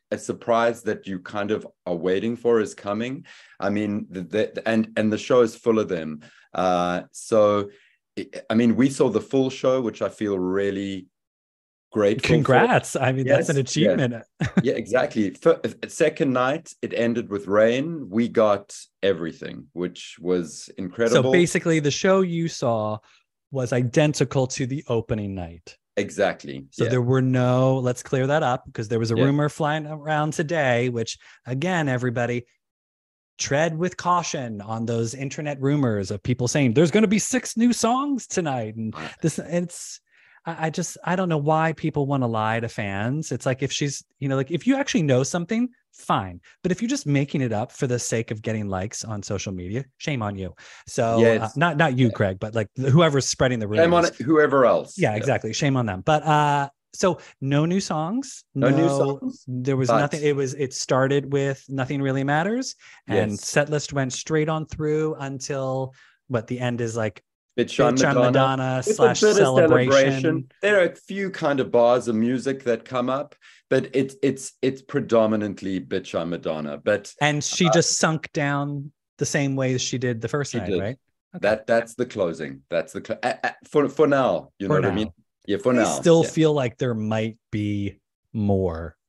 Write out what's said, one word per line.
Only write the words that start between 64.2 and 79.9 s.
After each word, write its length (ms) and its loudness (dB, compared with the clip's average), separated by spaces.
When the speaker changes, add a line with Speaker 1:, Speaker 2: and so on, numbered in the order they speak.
Speaker 2:
on 180 -4
through 500 -2
until, 800 -6
what, 180 -2
the 140 -6
end 200 -2
is, 140 -4
like, 280 -4
Speaker 1:
Bitch, 240 2
I'm 140 4
Speaker 2:
Bitch, 100 2
I'm 100 2
Speaker 1:
Madonna. 140 4
Speaker 2:
Madonna 460 2
Speaker 1:
With 20 -6
a 60 2
Speaker 2:
slash 280 4
Speaker 1:
bit 80 8
of 60 4
Speaker 2:
Celebration. 540 6
Speaker 1:
Celebration. 720 2
There 180 4
are 60 6
a 100 -2
few 360 -6
kind 280 -2
of 120 -2
bars 360 4
of 80 0
music 500 -2
that 200 -2
come 240 -4
up, 260 -4
but 240 2
it's, 280 0
it's, 380 -2
it's 220 -2
predominantly 1000 0
Bitch, 380 -6
I'm 100 -4
Madonna. 480 -6
But, 420 -2
Speaker 2:
And 240 0
she 260 0
Speaker 1:
uh, 40 4
Speaker 2:
just 260 4
sunk 360 -2
down 580 -4
the 80 -6
same 320 0
way 160 0
as 80 0
she 160 -4